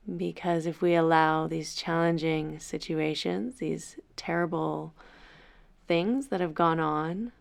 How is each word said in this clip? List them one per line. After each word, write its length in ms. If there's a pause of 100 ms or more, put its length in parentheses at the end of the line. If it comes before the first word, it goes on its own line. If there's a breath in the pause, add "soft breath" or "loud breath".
(160)
Because 500
if 160
we 140
allow 500
these 300
challenging 800
situations, 1000
these 400 (180)
terrible 800 (960 loud breath)
things 380
that 120
have 160
gone 240
on 600